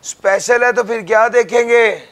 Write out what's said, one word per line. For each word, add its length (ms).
Special 600
है 80
तो 120
फिर 180
क्या 280
देखेंगे? 600